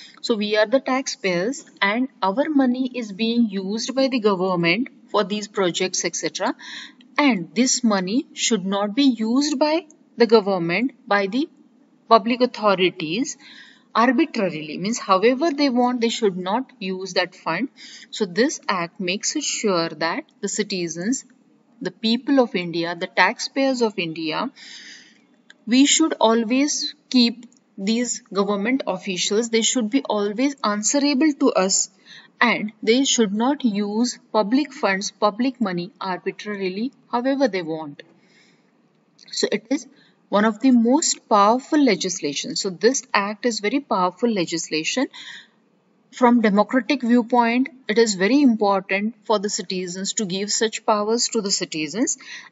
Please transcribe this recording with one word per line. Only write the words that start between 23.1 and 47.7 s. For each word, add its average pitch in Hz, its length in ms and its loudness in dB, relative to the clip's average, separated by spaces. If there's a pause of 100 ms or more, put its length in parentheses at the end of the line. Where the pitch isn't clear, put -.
of 214 140 2
India, 165 520 -4 (1160)
we 262 180 6
should 320 340 2
always 233 760 0 (140)
keep 240 360 2 (320)
these 226 440 -2 (100)
government 202 560 -2
officials, 196 600 -2
they 226 120 0
should 220 300 0
be 269 120 0
always 214 600 -2
answerable 277 720 2
to 269 180 2
us, - 380 0 (520)
and 208 300 0 (100)
they 240 220 2
should 226 300 2
not 254 300 0
use 208 560 -2 (120)
public 220 420 0
funds, 196 380 -2
public 226 500 -2
money 175 300 -4 (100)
arbitrarily, 196 880 -6 (200)
however 269 360 0
they 190 140 -4
want. 156 420 -10 (1300)
So - 200 -2
it - 180 -4
is - 180 -4 (420)
one 208 160 2
of 220 160 -2
the 269 100 4
most 247 580 2
powerful 233 540 4
legislation. 175 720 -2
So 196 160 -4
this 214 320 2 (100)
act 208 320 -2
is 220 140 -2
very 208 200 -2
powerful 202 520 0
legislation. 170 760 -2 (1040)
From 240 300 4
democratic 220 600 2
viewpoint, 240 680 2 (180)